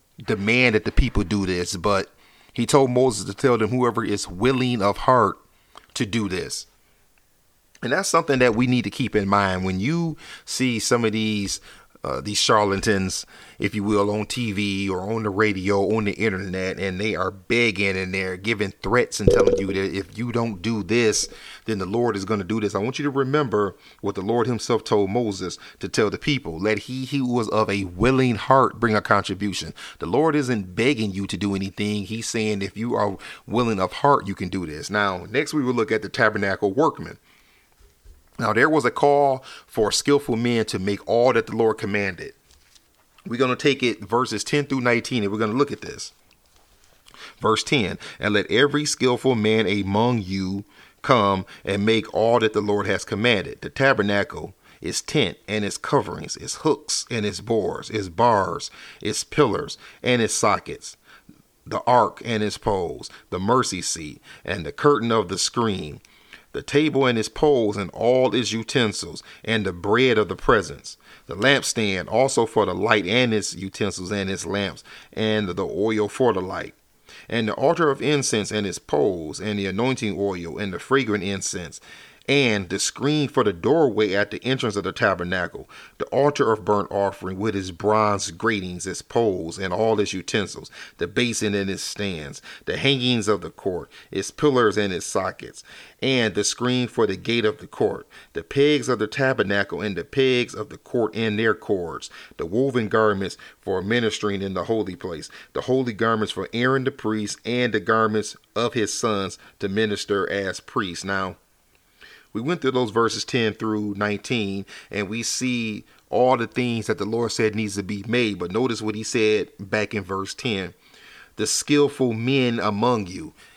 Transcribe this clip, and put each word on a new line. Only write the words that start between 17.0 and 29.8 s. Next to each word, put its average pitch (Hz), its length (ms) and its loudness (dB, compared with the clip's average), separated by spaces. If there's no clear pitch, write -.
are 92 160 -2
begging 101 640 0
and 92 180 -4
they're 92 220 -2
giving 98 380 -2
threats 117 380 0
and 98 100 8
telling - 260 6
you 98 100 -2
that 95 300 -2
if - 200 -8
you 120 160 -4
don't 117 280 -2
do 110 220 -2
this, 107 460 2
then 110 140 -4
the 95 80 -4
Lord 110 320 0
is 95 80 -6
gonna 104 180 -2
do 107 160 -2
this. 104 160 0
I 98 40 0
want 117 200 -2
you 147 40 -4
to 147 60 -2
remember 131 680 0
what 98 140 -2
the 95 60 -4
Lord 113 260 2
himself 117 360 0
told 101 280 2
Moses 101 460 -2
to 98 80 -6
tell 104 220 2
the 92 80 -4
people, 85 420 -2
"Let 104 200 0
he 127 260 -8
who 135 200 -2
was 120 220 0
of 107 220 2
a 101 160 -2
willing 120 500 4
heart 120 460 2
bring 113 140 2
a 104 60 2
contribution." 98 720 0